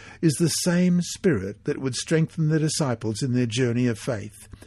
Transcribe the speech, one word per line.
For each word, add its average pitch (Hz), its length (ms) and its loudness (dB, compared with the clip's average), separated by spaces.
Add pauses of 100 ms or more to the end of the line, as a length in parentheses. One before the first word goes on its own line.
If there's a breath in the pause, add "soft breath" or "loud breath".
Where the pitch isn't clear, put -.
(220 loud breath)
is 160 120 4
the 165 160 2
same 180 520 2
Spirit 107 600 -2
that 147 160 -4
would 131 160 -4
strengthen 160 540 0
the 156 100 2
disciples 127 640 -2
in 127 100 0
their 123 120 2
journey 120 420 0
of 113 100 0
faith. 107 500 -8 (200 loud breath)